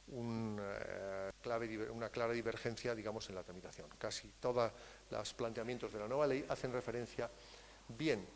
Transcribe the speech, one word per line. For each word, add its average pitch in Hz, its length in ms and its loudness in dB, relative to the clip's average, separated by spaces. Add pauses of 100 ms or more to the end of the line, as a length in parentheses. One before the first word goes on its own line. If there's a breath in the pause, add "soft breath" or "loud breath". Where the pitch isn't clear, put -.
un, 113 520 0
eh, 98 720 -2 (100)
clave 117 260 2
diver-, 110 240 -2
una 113 200 -2
clara 117 240 2
divergencia, 117 600 0
digamos, 107 360 -2
en 95 60 -6
la 90 60 -2
tramitación. 87 540 -10
Casi 107 420 -4
todos 120 320 6 (400 loud breath)
los 107 220 -2
planteamientos 117 640 0
de 107 40 -2
la 104 100 0
nueva 143 180 6
ley 135 200 4
hacen 131 260 0
referencia 120 580 0 (580 loud breath)
bien 117 480 2